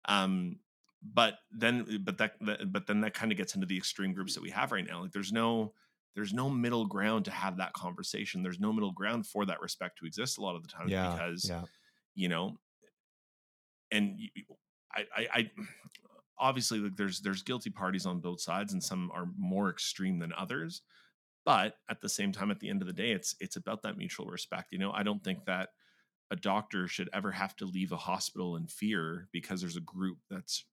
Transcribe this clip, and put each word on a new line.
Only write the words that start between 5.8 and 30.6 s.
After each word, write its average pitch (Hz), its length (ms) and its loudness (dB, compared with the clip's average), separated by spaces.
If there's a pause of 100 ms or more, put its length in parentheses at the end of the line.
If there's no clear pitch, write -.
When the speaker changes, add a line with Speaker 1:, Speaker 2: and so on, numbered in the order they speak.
Speaker 1:
there's 101 180 -2
no 127 160 2
middle 120 380 2
ground 101 380 2
to 95 80 -4
have 95 240 0
that 92 160 -2
conversation. 92 720 -4
There's 90 180 -2
no 104 120 2
middle 104 200 2
ground 104 340 0
for 104 180 0
that 82 160 -2
respect 90 380 -6
to 82 80 -10
exist 107 320 -4
a 101 40 -4
lot 90 120 -2
of 82 80 -8
the 82 60 -16
times 92 240 -4
Speaker 2:
Yeah, 92 200 2
Speaker 1:
because, 87 360 -2
Speaker 2:
yeah. 87 160 -4 (500)
Speaker 1:
you 92 140 2
know, 87 280 0 (1300)
and 104 260 2
y-, 104 320 -12
y-, - 80 -20 (380)
I, 107 260 -2
I, 117 140 0
I, 117 160 4 (880)
obviously, 127 400 2
like, 101 180 0
there's, 98 240 0
there's 95 220 0
guilty 123 280 -2
parties 95 360 0
on 90 140 0
both 87 200 -4
sides, 98 320 0
and 92 80 0
some 90 320 -2
are 90 140 -4 (100)
more 95 340 2
extreme 92 500 0
than 85 120 -4
others. 131 500 -4 (640)
But 107 340 6 (120)
at 107 100 -4
the 113 80 -4
same 101 220 2
time, 98 220 2
at - 80 0
the 101 80 -4
end 98 120 2
of 92 60 -2
the 92 60 -4
day, 107 180 2
it's, - 300 0
it's 92 160 -6
about 104 260 -4
that 101 160 -4
mutual - 280 -6
respect. 87 440 -6
You 90 80 -4
know, 98 140 2
I 101 100 0
don't 104 220 0
think 92 220 -2
that 92 240 0 (600)
a 101 60 -2
doctor 98 500 2
should 95 260 -4
ever 98 200 0
have 98 240 -2
to - 80 -6
leave 92 260 -2
a - 60 -2
hospital 92 580 -2
in 82 140 -4
fear 90 640 -2
because 90 280 -4
there's 85 160 -4
a 90 40 -4
group 92 380 -4 (120)
that's - 420 -6